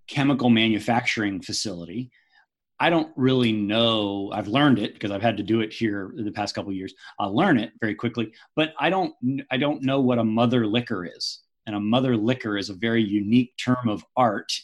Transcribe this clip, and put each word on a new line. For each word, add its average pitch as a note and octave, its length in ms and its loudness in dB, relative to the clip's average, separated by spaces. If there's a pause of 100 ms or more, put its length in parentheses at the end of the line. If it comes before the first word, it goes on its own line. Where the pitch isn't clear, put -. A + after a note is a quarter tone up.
chemical C3+ 420 2
manufacturing A2 920 2
facility, G2 720 -8 (680)
I D3+ 100 2
don't D#3+ 260 0
really B2+ 380 2
know. G#2 800 0
I've G#2 160 -6
learned C3+ 280 6
it - 220 -4
'cause G#2 100 -4
I've G2 120 -4
had A2+ 160 2
to G#2 60 -4
do A2 180 2
it G#2+ 100 -4
here G2+ 460 -4
in A2 80 -6
the G#2 60 -6
past G#2 220 -6
couple G2+ 160 -8
of F#2+ 60 -4
years. F#2+ 180 -8 (240)
I G#2 100 -2
learn C#3 300 4
it A2+ 220 -2
very G#2+ 160 -2
quickly, A2+ 380 -4 (240)
but D#3 200 0
I D3 120 0
don't, F#3 240 0 (360)
I C3 80 -2
don't C#3+ 260 -2
know C3+ 180 2
what B2 180 4
a A2+ 40 2
mother A2+ 440 2
liquor G#2 380 -2
is. - 340 -10 (260)
And G#2 120 -6
a - 20 -4
mother A#2+ 380 2
liquor A2 400 -2
is G2 120 -6
a G2+ 40 -10
very A2+ 280 0
unique G#2 540 2
term B2 320 0
of G2+ 160 -4 (140)
art A2 340 0 (120)